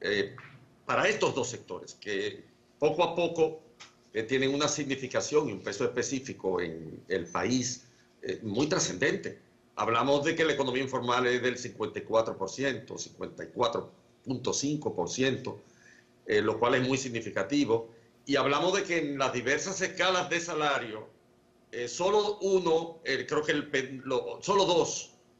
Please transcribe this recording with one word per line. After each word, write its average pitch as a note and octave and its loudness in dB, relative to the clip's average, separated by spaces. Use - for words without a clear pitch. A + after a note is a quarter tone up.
Eh, G2+ 0
para C3 4
estos E3+ 2
dos B2 -2
sectores, F#2+ -10
que G2+ -4
poco F#3 2
a E3 0
poco, D#3+ 0
eh, A2 -2
tienen C3 2
una D3 2
significación C3+ 0
y A2 -6
un F#2+ -8
peso G#2+ -4
específico G#2 -2
en E2 -8
el F2+ -2
país, A#2 -2
eh, - -4
muy A2+ 0
trascendente. C#3 0
Hablamos B2 4
de D#3+ 0
que D#3+ 4
la D#3 4
economía C3 0
informal B2+ 2
es B2 4
del B2 0
cincuenta G#2 -6
y G2 -8
cuatro A2 2
por F#2+ -4
ciento, - -4
cincuenta E2 -10
y D#2 -12
cuatro - -2
punto A#2+ -2
cinco C#3+ -2
por E2+ -2
ciento, B2 -2
eh, G#2+ 4
lo G#2+ 2
cual A#2+ 4
es B2+ 2
muy C3+ 2
significativo. A2+ 0
Y C#3 0
hablamos C#3+ 2
de G3 2
que E3+ 0
en C#3+ -4
las B2+ 2
diversas C#3 -2
escalas F3+ 0
de E3 0
salario, C#3 -2
eh, A#2+ -4
solo G#3 2
uno, E3+ 2
eh, C3 0
creo D3+ 0
que E3 0
el D3 -2
pe-, C3 -2
lo, C3 -2
solo G3 4
dos E3 2